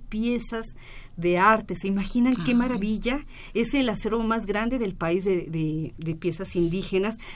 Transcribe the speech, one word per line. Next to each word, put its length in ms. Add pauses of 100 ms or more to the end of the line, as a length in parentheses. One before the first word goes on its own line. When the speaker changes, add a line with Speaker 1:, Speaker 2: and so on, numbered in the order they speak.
Speaker 1:
piezas 560 (520)
de 220
arte. 380
¿Se 100
imaginan 480 (100)
qué 80
Speaker 2:
Ay. 20
Speaker 1:
maravilla? 680 (280)
Es 220
el 140
acervo 360
más 220
grande 340
del 140
país 300
de, 220
de, 500
de 200
piezas 400
indígenas, 600 (200)